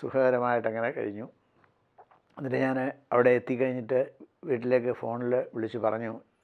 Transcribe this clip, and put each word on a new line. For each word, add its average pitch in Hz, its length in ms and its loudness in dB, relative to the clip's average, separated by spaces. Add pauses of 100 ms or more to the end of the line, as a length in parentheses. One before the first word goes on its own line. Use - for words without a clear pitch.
സുഖകരമായിട്ടങ്ങനെ 123 880 2
കഴിഞ്ഞു. 110 380 -8 (1120)
എന്നിട്ട് 131 180 -4
ഞാൻ 131 360 0 (200)
അവിടെ 123 180 6
എത്തിക്കഴിഞ്ഞിട്ട് 127 800 0 (340)
വീട്ടിലേക്ക് 123 480 2
ഫോണിൽ 123 440 -4 (180)
വിളിച്ച് 113 240 -6
പറഞ്ഞു, 113 420 -2 (240)